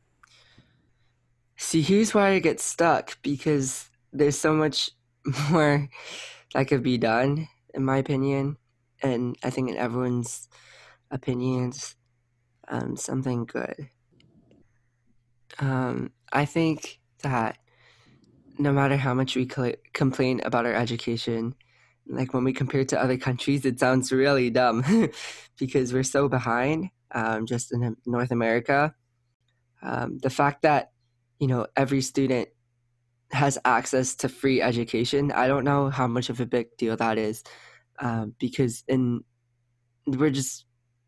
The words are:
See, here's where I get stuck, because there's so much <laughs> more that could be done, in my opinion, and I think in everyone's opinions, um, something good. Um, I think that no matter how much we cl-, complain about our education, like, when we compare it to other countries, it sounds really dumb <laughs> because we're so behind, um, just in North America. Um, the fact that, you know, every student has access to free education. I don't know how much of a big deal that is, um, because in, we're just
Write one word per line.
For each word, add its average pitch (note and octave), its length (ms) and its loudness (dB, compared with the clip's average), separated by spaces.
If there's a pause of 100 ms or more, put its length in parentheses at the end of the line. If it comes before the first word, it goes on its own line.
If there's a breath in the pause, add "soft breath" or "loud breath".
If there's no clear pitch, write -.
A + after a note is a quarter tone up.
(1600 soft breath)
See, - 240 0
here's G3+ 320 4
where G3+ 120 6
I G3 120 4
get D#3+ 220 0
stuck, - 640 0
because C#3+ 680 -2 (240)
there's C#3+ 240 2
so D#3 160 2
much D#3 380 0 (280)
<laughs> D3 320 -2
more D3 380 4 (640 loud breath)
that C3+ 140 2
could C3 160 2
be B2+ 140 2
done, C3 500 0 (260)
in C3+ 100 -2
my C3+ 140 2
opinion, C#3 600 0 (440)
and B2 420 -2
I B2+ 60 -4
think B2+ 200 -4
in F#2 80 -6
everyone's B2 720 -4 (640 loud breath)
opinions, B2+ 840 -4 (720)
um, B2 280 -6
something B2+ 500 -4
good. B2+ 440 -10 (1700)
Um, B2+ 520 -2 (200)
I C#3+ 140 2
think D#3+ 540 -2 (220)
that A#2+ 360 -2 (1000 soft breath)
no C#3+ 140 2
matter C#3 260 4
how C3 160 0
much C3 220 0
we B2+ 120 0
cl-, B2 280 -2 (180)
complain C3 500 0
about A#2+ 220 0
our A#2+ 80 0
education, A#2 840 -2 (520 soft breath)
like, - 260 -4
when B2+ 100 -2
we C3 100 0
compare C3+ 280 -2
it C3 80 -2
to C3+ 120 0
other B2+ 160 2
countries, C3+ 480 -2
it B2+ 140 -2
sounds B2+ 320 2
really C3 380 4
dumb B2 340 2 (500 loud breath)
<laughs> - 240 -20
because C3 360 0
we're C3 100 2
so C#3 240 2
behind, B2+ 640 0 (220)
um, A2 340 -2
just A#2+ 280 -4
in A#2+ 220 -2 (100)
North A#2+ 260 -2
America. A#2+ 640 2 (880)
Um, B2 380 -6
the C3+ 100 -2
fact C#3+ 340 0
that, D3+ 280 2 (480)
you C#3+ 80 0
know, B2 280 0
every C3+ 260 2
student C3 480 0 (840)
has C#3 320 2
access B2+ 500 2
to - 140 -2
free C3 320 2
education. A#2+ 680 0
I B2+ 160 2
don't C3+ 180 2
know C#3+ 240 2
how C3 180 0
much A#2+ 220 -2
of A#2+ 100 -4
a A#2+ 60 -2
big A#2 320 -2
deal A2+ 200 0
that A2+ 200 0
is, A2 260 -2 (560 loud breath)
um, A#2 400 -4
because B2 480 -2
in, B2 360 0 (840)
we're C#3+ 240 0
just C3+ 360 -4 (420)